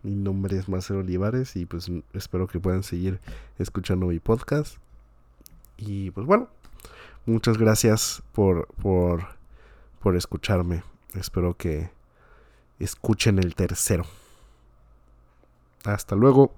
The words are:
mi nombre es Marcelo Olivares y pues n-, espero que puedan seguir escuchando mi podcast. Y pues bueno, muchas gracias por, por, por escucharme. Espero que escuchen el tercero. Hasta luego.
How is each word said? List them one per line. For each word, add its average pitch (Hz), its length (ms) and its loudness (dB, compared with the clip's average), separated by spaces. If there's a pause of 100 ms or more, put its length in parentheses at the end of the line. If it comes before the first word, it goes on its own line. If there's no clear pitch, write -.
mi 101 140 -6
nombre 98 420 -2
es 95 100 -4
Marcelo 95 340 -4
Olivares 101 540 -2
y 87 120 -6
pues 85 200 -10
n-, 87 160 -6 (100)
espero 92 340 -4
que 87 120 -6
puedan 92 220 0
seguir 92 380 -4 (400)
escuchando 92 480 -2
mi 85 120 -2
podcast. 143 580 -2 (1000)
Y 98 320 -8
pues 95 160 -8
bueno, 214 240 2 (800)
muchas 113 320 2
gracias 110 720 4
por, 95 340 4 (160)
por, 90 460 2 (720)
por 95 160 2
escucharme. 87 680 0 (320)
Espero 90 420 -2
que 80 360 -4 (880)
escuchen - 580 0
el 90 160 0
tercero. 90 540 -2 (1800)
Hasta 104 300 -4
luego. 131 420 6